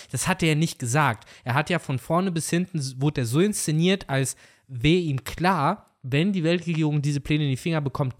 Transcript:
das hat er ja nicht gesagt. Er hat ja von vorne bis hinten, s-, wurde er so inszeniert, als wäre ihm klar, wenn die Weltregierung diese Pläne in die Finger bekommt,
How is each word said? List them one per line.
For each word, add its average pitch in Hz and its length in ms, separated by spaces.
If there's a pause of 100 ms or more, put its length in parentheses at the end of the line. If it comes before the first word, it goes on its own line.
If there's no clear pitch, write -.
(100)
das - 180
hat 180 140
er 165 80
ja 151 40
nicht 156 240
gesagt. 127 480 (180)
Er 120 100
hat 151 160
ja 170 80
von 131 200
vorne 180 340
bis 165 180
hinten, 175 280
s-, 131 220
wurde 143 220
er 117 40
so 127 140
inszeniert, 185 720
als 135 260 (320)
wäre 147 320
ihm 147 240
klar, 175 640 (160)
wenn 143 320
die 170 100
Weltregierung 160 560
diese 143 200
Pläne 151 240
in 143 60
die 131 60
Finger 160 240
bekommt, 139 400